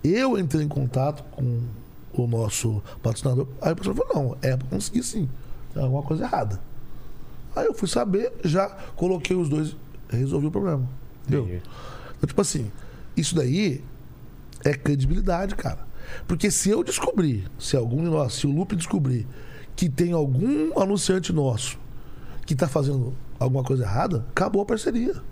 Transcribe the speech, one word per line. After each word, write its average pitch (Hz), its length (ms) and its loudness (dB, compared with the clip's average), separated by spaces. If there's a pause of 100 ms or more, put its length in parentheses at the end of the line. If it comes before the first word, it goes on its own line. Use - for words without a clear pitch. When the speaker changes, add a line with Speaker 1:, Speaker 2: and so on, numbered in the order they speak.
Speaker 1:
Eu 233 340 4
entrei 156 260 0
em 151 40 0
contato 139 640 0
com 120 300 -2 (520)
o 123 140 2
nosso 113 540 0 (200)
patrocinador. 127 460 0 (140)
Aí 160 120 4
o - 20 2
patrocinador 196 380 0
falou, 135 160 2
"Não, - 120 -6
é 131 140 2
pra 131 120 -4
conseguir 208 360 -2
sim. 196 240 0 (460)
Tem - 100 0
alguma 131 200 2
coisa 156 200 0
errada." 104 360 0 (960)
Aí - 100 0
eu 453 80 4
fui - 140 0
saber, 233 440 2 (120)
já 190 260 4 (260)
coloquei 180 400 2
os 170 140 2
dois, 151 260 2 (340)
resolvi 139 380 2
o 156 40 2
problema. 165 360 2 (360)
Entendeu? 139 200 2
Speaker 2:
Entendi. 90 180 -4 (560)
Speaker 1:
Então, - 100 0
tipo - 140 2
assim, 120 300 -2 (460)
isso 165 180 0
daí 147 480 2 (800)
é 147 100 4
credibilidade, 170 840 2
cara. - 240 -2 (480)
Porque 175 240 4
se - 180 2
eu 262 140 4
descobrir, 160 640 2 (120)
se - 180 0
algum 123 280 2
de 175 60 2
nós, 156 260 2
se - 100 0
o 143 60 4
Lupe 180 240 0
descobrir 135 500 0 (500)
que 180 140 2
tem 175 240 2
algum 196 680 2
anunciante 190 540 2
nosso 135 460 0 (680)
que - 100 0
tá 131 120 2
fazendo 131 480 2 (240)
alguma 131 240 2
coisa 127 200 2
errada, 120 460 2
acabou 196 320 2
a 202 40 0
parceria. 233 500 0 (160)